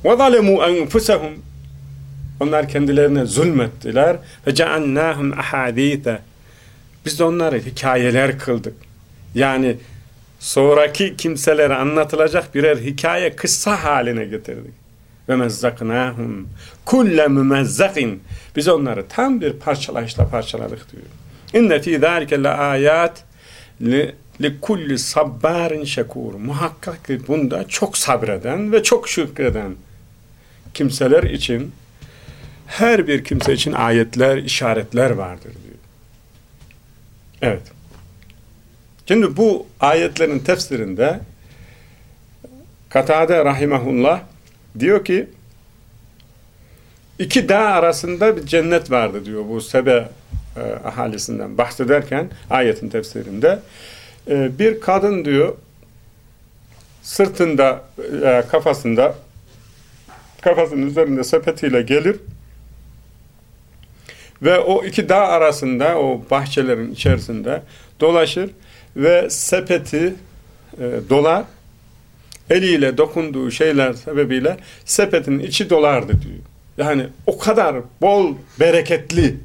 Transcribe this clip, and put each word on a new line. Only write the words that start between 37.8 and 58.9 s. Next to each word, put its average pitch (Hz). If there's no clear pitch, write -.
Şimdi 185
bu 208
ayetlerin 151
tefsirinde 135
Katade 160
rahimahullah 135
diyor 190
ki, 190
iki 202
dağ 196
arasında 180
bir 147
cennet 165
vardı 110
diyor 107
bu 113
Sebe, 123
e, 123
ahalisinden 107
bahsederken 139
ayetin 117
tefsirinde. 110
E, 135
bir 220
kadın 190
diyor, 143
sırtında, 156
e, 123
kafasında, 135